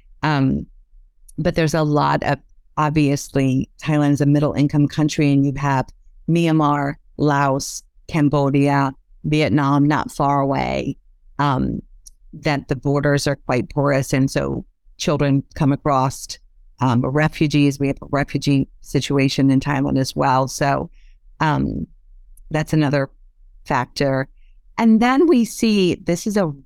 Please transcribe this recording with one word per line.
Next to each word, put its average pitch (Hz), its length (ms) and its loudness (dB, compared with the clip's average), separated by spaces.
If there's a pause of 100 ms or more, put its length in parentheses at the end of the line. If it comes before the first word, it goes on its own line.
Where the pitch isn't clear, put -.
(240)
um, 143 420 0 (720)
but 156 180 -2
there's 160 200 0
a 156 80 2
lot 147 400 0
of, 143 160 -2 (380)
obviously, 143 920 0 (100)
Thailand 147 340 2
is 143 80 2
a 147 40 2
middle 143 280 2
income 147 340 2
country, 151 440 0
and 139 140 2
you 143 120 -2
have 139 280 0 (420)
Myanmar, 151 680 0 (220)
Laos, 143 640 0 (240)
Cambodia, 139 840 0 (340)
Vietnam, 143 600 2
not 147 260 0
far 143 280 0
away, 135 580 -4 (400)
um, 135 420 -2 (540)
that 143 360 -4
the 147 60 -4
borders 143 520 0
are 139 80 -2
quite - 340 -4
porous. 139 440 -2
And 135 180 2
so 139 340 -4 (320)
children 143 460 0 (100)
come 139 180 0
across, 135 680 -2 (400)
um, 127 220 2
refugees. 147 800 0
We 139 80 -2
have 139 140 -4
a - 80 -16
refugee 143 600 -2 (120)
situation 139 720 0
in 135 80 4
Thailand 139 380 -2
as 131 180 -4
well. 135 320 2
So, 139 420 -2 (500)
um, 139 480 -2 (640)
that's 156 200 -4
another 143 380 0 (560)
factor. 135 640 -2 (480)
And 220 240 4
then 269 260 2
we 240 160 4
see, 208 520 0
this - 320 -4
is 208 100 -2
a 170 160 0 (120)